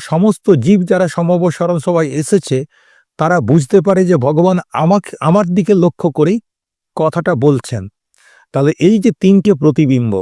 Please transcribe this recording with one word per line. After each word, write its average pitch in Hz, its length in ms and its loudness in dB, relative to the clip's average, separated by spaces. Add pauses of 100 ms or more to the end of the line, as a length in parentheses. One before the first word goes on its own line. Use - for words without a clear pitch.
সমস্ত 185 440 -2 (140)
জীব 185 180 2 (120)
যারা 185 180 2
সমবসরণ 175 760 -2
সভায় 165 260 -2 (100)
এসেছে 151 380 -2 (600)
তারা 170 220 0
বুঝতে 143 460 2
পারে 190 180 2
যে 175 120 0 (100)
ভগবান 170 300 0 (260)
আমাকে, 185 280 0 (180)
আমার 196 180 2 (100)
দিকে 208 180 0
লক্ষ্য 175 340 0 (100)
করেই 175 200 2 (580)
কথাটা 160 400 -2
বলছেন। 123 460 -2 (720)
তাহলে 139 260 0
এই 196 180 2
যে 202 120 2 (100)
তিনটে 196 340 2
প্রতিবিম্ব 131 680 0